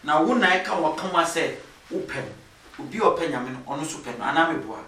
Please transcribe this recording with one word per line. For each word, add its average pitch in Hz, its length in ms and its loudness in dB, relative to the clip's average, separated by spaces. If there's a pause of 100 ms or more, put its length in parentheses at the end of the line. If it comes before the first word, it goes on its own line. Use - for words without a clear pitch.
Na 156 180 4
wo 240 120 4
na 202 120 4
ɛka 185 260 2
wɔ 170 240 0
ka 185 160 -4
wa 170 100 4
sɛ 160 320 0 (380)
wopɛ - 220 -6 (100)
no. - 80 -12 (520)
Obi 127 120 -10
a 226 60 -2
ɔpɛ 165 280 4
Nyame 127 220 -4
no, 127 60 -10 (160)
ɔno 151 80 -6
nso - 160 -8
pɛ 120 200 -10
no, 113 60 -8
anaa 160 300 2
meboa? 110 340 -8